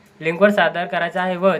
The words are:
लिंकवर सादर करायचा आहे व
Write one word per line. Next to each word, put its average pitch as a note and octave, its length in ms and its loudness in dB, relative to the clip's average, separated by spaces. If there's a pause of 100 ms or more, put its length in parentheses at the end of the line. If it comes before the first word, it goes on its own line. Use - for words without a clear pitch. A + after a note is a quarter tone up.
(220)
लिंकवर E3+ 300 2
सादर E3+ 340 0
करायचा E3+ 360 -4
आहे F#3 160 -2
व F#3 220 2